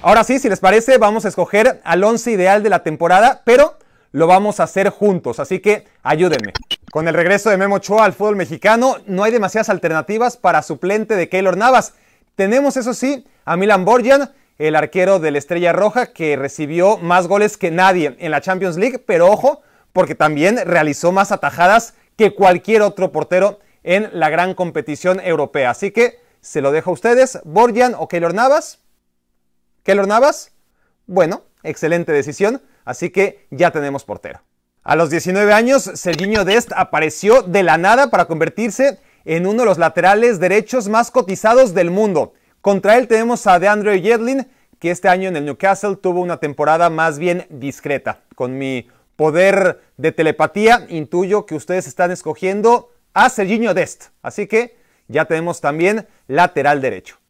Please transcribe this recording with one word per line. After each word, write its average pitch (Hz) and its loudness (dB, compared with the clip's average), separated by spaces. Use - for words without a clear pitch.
Ahora 214 4
sí, 262 0
si 247 -2
les 190 -2
parece, 226 4
vamos 214 2
a - -2
escoger 202 0
al 170 0
once 233 0
ideal 202 2
de 214 0
la 175 0
temporada, 175 2
pero 277 4
lo 156 2
vamos 196 2
a 180 0
hacer 190 0
juntos, 190 -2
así 185 -6
que 208 0
ayúdenme. 147 0
Con 160 -4
el 160 -2
regreso 190 0
de 190 2
Memo 196 0
Ochoa 208 2
al 165 0
fútbol 208 -2
mexicano, 202 0
no 196 -2
hay 220 2
demasiadas 220 -2
alternativas 196 -2
para 160 2
suplente 202 -4
de 165 -2
Keylor 185 0
Navas. 240 2
Tenemos, 254 0
eso 233 -4
sí, 262 -4
a 170 -4
Milan 196 2
Borjan, 247 2
el 156 -2
arquero 180 0
de 156 -2
la 143 -2
Estrella 170 -2
Roja, 214 -2
que 151 -4
recibió 160 -2
más 175 0
goles 202 0
que 175 -4
nadie 175 0
en 165 -8
la 151 -2
Champions 185 -6
League, 240 -2
pero 180 2
ojo, 240 0
porque 170 0
también 156 0
realizó 165 0
más 202 0
atajadas 185 0
que 196 2
cualquier 202 2
otro 190 -2
portero 180 -2
en 190 -2
la 156 0
gran 175 -2
competición 175 -4
europea. 147 -2
Así 196 -6
que 233 -2
se - -8
lo 139 0
dejo 156 -2
a 170 -4
ustedes, 240 0
Borjan 233 2
o 156 -8
Keylor 170 -2
Navas. 269 0
¿Keylor 196 2
Navas? 233 0
Bueno, 185 0
excelente 165 -4
decisión, 151 -2
así 143 -10
que - -4
ya 165 0
tenemos 143 -6
portero. 92 -14
A - -2
los 160 0
diecinueve 185 0
años, 233 2
Serginho 190 -4
Dest 220 0
apareció 180 2
de 180 0
la 165 2
nada 233 2
para 190 2
convertirse 202 -2
en 165 -2
uno 220 -2
de 247 0
los 180 2
laterales 185 2
derechos 196 -2
más 226 0
cotizados 220 2
del 170 0
mundo. 185 -2
Contra 202 2
él 254 0
tenemos 226 -2
a 180 4
DeAndre 202 0
Yedlin, 233 -2
que 165 -6
este 180 -2
año 185 0
en 175 -6
el 147 -6
Newcastle 190 -4
tuvo 180 -2
una 175 -6
temporada 156 0
más 160 -2
bien 175 -4
discreta. 135 -8
Con 131 -8
mi 131 -8
poder 180 2
de 156 -4
telepatía, 170 0
intuyo 175 -4
que 160 -10
ustedes 180 -6
están 175 -4
escogiendo 196 -2
a 233 4
Serginho 214 -2
Dest. - -6
Así 196 -10
que 233 -4
ya 147 -2
tenemos 165 -6
también 175 -2
lateral 147 0
derecho. 101 -8